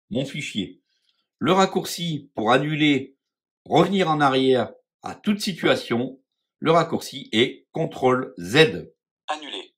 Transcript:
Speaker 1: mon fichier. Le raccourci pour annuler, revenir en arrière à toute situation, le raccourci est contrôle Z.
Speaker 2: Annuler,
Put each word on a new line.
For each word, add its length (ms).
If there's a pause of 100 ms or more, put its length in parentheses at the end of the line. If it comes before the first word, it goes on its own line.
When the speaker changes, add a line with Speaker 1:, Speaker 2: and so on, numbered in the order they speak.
(120)
Speaker 1:
mon 120
fichier. 580 (580)
Le 120
raccourci 840
pour 160
annuler, 680 (480)
revenir 440
en 120
arrière 500 (300)
à 120
toute 280
situation, 800 (380)
le 120
raccourci 600
est 400
contrôle 680
Z. 540 (340)
Speaker 2:
Annuler, 500